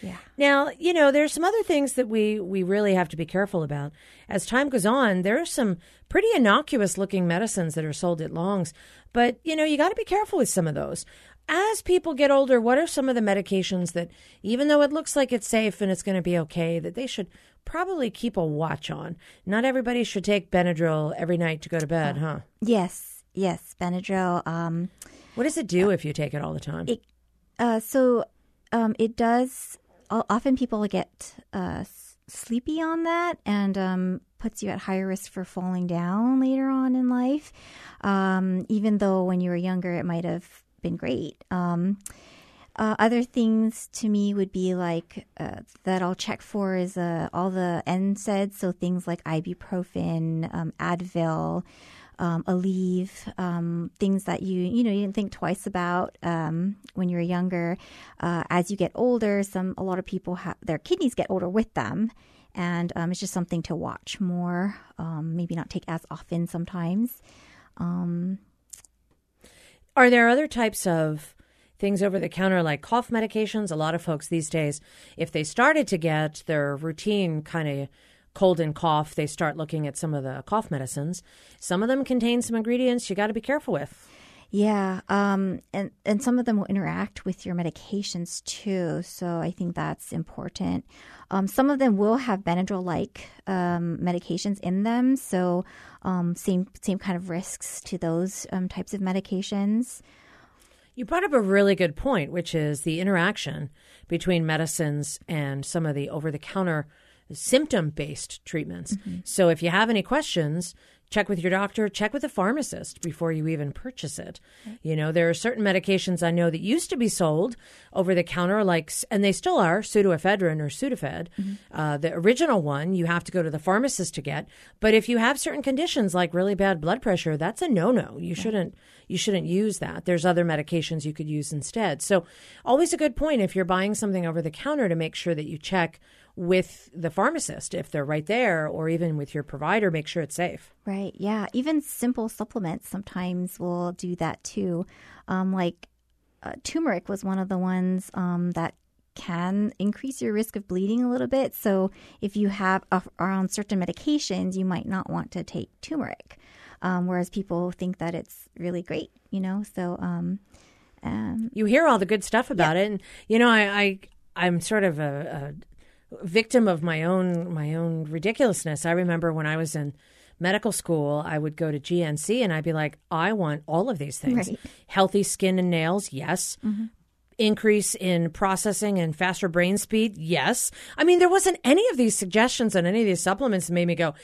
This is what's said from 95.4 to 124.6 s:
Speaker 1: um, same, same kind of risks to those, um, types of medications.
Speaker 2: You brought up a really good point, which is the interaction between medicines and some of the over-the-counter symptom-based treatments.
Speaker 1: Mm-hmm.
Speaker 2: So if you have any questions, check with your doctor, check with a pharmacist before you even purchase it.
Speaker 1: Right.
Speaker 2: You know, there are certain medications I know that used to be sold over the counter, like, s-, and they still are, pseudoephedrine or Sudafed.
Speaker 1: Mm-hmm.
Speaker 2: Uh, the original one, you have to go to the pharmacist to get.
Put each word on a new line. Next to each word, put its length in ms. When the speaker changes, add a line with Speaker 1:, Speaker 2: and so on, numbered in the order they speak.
Speaker 1:
um, 320
same, 320
same 180
kind 180
of 120
risks 540
to 160
those, 520
um, 180
types 260
of 80
medications. 1000
Speaker 2:
You 100
brought 200
up 100
a 60
really 340
good 200
point, 380
which 220
is 280
the 180
interaction 680
between 400
medicines 720
and 380
some 180
of 100
the 140
over-the-counter 800
symptom-based 1160
treatments. 500
Speaker 1:
Mm-hmm. 280
Speaker 2:
So 260
if 120
you 60
have 220
any 120
questions, 720
check 180
with 120
your 100
doctor, 400
check 240
with 100
a 40
pharmacist 760
before 300
you 160
even 220
purchase 480
it. 220
Speaker 1:
Right. 160
Speaker 2:
You 140
know, 160
there 160
are 60
certain 280
medications 600
I 80
know 180
that 120
used 280
to 80
be 120
sold 480
over 220
the 80
counter, 420
like, 260
s-, 200
and 120
they 100
still 260
are, 240
pseudoephedrine 800
or 100
Sudafed. 580
Speaker 1:
Mm-hmm. 140
Speaker 2:
Uh, 280
the 160
original 480
one, 320
you 100
have 200
to 80
go 100
to 80
the 80
pharmacist 560
to 80
get. 260